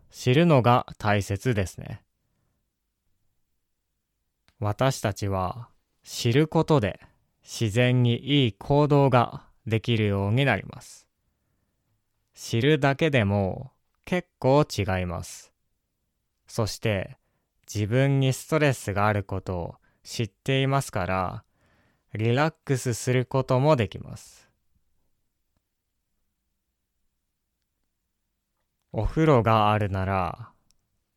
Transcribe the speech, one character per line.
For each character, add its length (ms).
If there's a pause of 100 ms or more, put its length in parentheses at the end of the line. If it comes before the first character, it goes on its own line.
知 240
る 120
の 160
が 260 (100)
大 240
切 320
で 140
す 120
ね。 220 (2500)
私 400
た 140
ち 120
は 420 (340)
知 280
る 160
こ 160
と 160
で 200 (420)
自 320
然 300
に 400
い 60
い 40
行 340
動 220
が 380 (180)
で 160
き 160
る 80
よ 220
う 40
に 140
な 100
り 80
ま 180
す。 260 (1300)
知 260
る 180
だ 160
け 140
で 140
も 480 (340)
結 320
構 240
違 220 (180)
い 60
ま 160
す。 280 (920)
そ 220
し 100
て、 400 (560)
自 140
分 320
に 140
ス 140
ト 120
レ 140
ス 200
が 140
あ 60
る 100
こ 180
と 160
を 180 (280)
知 200
っ 40
て 340
い 60
ま 140
す 100
か 140
ら、 380 (720)
リ 220
ラ 160
ッ 20 (120)
ク 120
ス 160
す 180
る 140
こ 180
と 160
も 160
で 120
き 100
ま 200
す。 320 (4000)
お 140
風 200
呂 180
が 280
あ 80
る 100
な 160
ら、 460 (640)